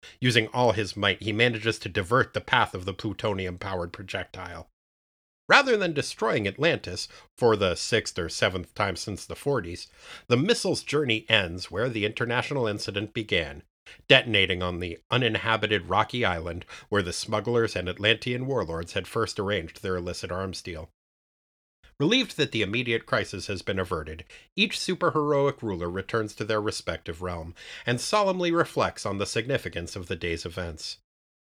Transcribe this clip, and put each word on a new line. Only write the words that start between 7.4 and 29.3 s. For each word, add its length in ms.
the 220
sixth 420
or 100
seventh 460
time 220
since 280
the 120
forties, 500
the 120
missile's 440
journey 460
ends 420
where 180
the 160
international 640
incident 460
began, 500
detonating 520
on 200
the 180
uninhabited 800
rocky 360
island 400
where 140
the 100
smugglers 640
and 120
Atlantean 580
warlords 480
had 120
first 320
arranged 440
their 140
illicit 360
arms 300
deal. 260
Relieved 380
that 120
the 120
immediate 440
crisis 400
has 160
been 160
averted, 460
each 220
superheroic 840
ruler 260
returns 460
to 100
their 160
respective 600
realm 320
and 140
solemnly 500
reflects 560
on 120
the 80
significance 680